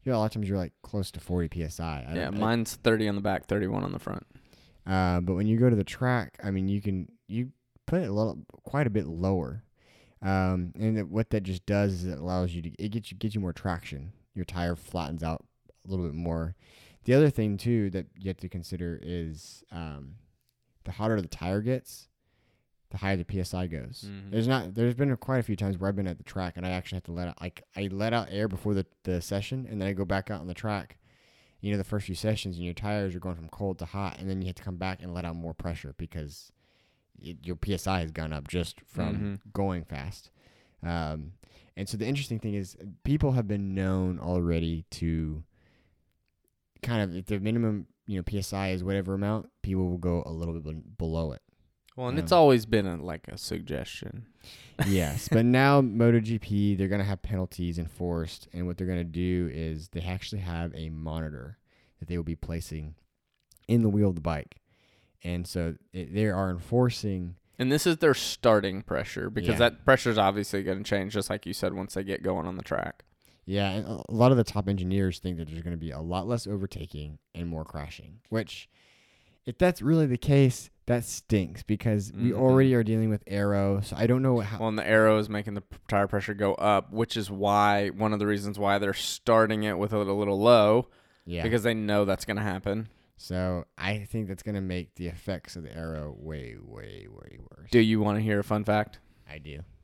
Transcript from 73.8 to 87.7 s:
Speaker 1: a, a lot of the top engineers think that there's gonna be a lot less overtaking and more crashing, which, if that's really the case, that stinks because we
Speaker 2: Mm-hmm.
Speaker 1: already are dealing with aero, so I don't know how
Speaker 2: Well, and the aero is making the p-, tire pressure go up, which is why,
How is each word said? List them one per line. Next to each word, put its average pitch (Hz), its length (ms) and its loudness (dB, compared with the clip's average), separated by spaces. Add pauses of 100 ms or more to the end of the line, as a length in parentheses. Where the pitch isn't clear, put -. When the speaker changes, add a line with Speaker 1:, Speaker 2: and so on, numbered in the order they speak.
Speaker 1:
a, 98 220 -8
a - 60 -6
lot 120 180 8
of 135 60 8
the 113 80 6
top 101 240 -2
engineers 95 500 0
think 90 180 -6
that 80 120 -8
there's 82 140 -8
gonna 85 120 -4
be 80 160 -8
a 65 80 -8
lot 87 300 -4
less 117 180 -2
overtaking 78 720 -8 (160)
and 85 140 -6
more 80 160 -6
crashing, 78 640 -12
which, 110 400 -4 (760)
if - 120 -8
that's 180 240 4
really 156 240 6
the 123 120 2
case, 139 520 6 (200)
that 120 160 2
stinks - 580 0
because 104 480 0
we 120 200 2
Speaker 2:
Mm-hmm. - 100 0
Speaker 1:
already 131 340 8
are 117 80 4
dealing 110 260 2
with 107 180 0
aero, 101 540 2
so 104 140 -6
I 113 120 2
don't 127 160 4
know 127 160 4
how 104 200 -4
Speaker 2:
Well, 113 100 0
and 107 80 -2
the 107 100 -2
aero 110 320 8
is 104 100 -2
making 104 240 -4
the 101 80 -6
p-, - 160 -20 (100)
tire 101 200 4
pressure 104 260 -2
go 101 220 2
up, 98 360 2
which 113 240 -2
is 104 160 -2
why, 101 580 4